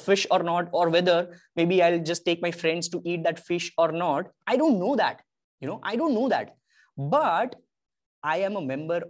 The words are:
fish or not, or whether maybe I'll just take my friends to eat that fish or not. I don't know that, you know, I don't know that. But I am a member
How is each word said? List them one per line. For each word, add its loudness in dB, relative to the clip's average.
fish 2
or 4
not, -2
or 2
whether 2
maybe 2
I'll 4
just -4
take 0
my -2
friends -2
to -6
eat -4
that -2
fish -6
or 2
not. -2
I 0
don't 4
know 0
that, 0
you -8
know, -10
I -6
don't 0
know 0
that. -4
But 0
I 0
am -2
a -6
member -4